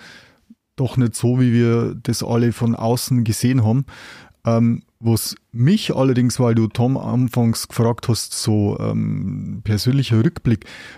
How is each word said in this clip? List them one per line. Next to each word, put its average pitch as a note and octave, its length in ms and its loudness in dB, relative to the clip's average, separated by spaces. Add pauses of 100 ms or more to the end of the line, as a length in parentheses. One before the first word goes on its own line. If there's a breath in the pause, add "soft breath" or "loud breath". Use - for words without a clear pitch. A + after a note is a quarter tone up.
(760 loud breath)
doch B2+ 220 -2
nicht A#2+ 160 0
so, B2 260 0
wie B2 100 4
wir A#2 520 2
das - 200 -4
alle A#2+ 300 2
von A#2 220 0
außen A#2+ 500 0
gesehen A#2 400 2
haben. A#2+ 220 2 (580 loud breath)
Ähm, A#2 380 2 (160)
was A2+ 360 0 (160)
mich D3+ 460 2
allerdings, B2 440 2
weil A#2 140 4
du A2 120 4
Tom A#2+ 320 0
anfangs A#2 720 0
gefragt A#2 400 0
hast, - 260 -2
so, G#2+ 440 0
ähm, G#2 840 -4
persönlicher A#2 580 0
Rückblick, - 440 -2 (320 loud breath)